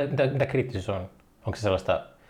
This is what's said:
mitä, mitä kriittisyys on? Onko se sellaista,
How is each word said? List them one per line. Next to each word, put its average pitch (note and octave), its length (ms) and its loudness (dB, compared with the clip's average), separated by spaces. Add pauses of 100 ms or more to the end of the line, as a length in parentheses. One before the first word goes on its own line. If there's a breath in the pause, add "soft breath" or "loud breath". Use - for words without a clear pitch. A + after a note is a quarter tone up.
mitä, C3+ 200 2
mitä C3 180 0
kriittisyys A2 440 -2
on? F#2 200 -4 (360)
Onko G#2 100 -4
se - 60 -10
sellaista, F#2+ 440 2 (240 loud breath)